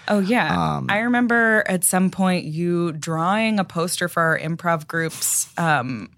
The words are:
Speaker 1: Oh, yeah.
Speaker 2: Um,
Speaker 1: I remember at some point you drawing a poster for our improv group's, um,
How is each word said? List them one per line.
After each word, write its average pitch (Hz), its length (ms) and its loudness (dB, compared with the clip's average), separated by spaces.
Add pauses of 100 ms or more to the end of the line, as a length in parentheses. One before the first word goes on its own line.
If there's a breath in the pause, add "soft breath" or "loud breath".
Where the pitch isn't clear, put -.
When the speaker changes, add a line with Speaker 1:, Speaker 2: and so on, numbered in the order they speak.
Speaker 1:
Oh, 208 120 2
yeah. 175 560 0
Speaker 2:
Um, 135 120 -4
Speaker 1:
I 202 120 2
remember 233 680 2
at 185 160 -2
some 185 260 2
point 185 360 0
you 170 460 -2
drawing 180 680 0
a 185 40 2
poster 170 440 -2
for 170 140 0
our 160 160 2
improv 165 500 -2
group's, - 680 -2
um, 131 600 0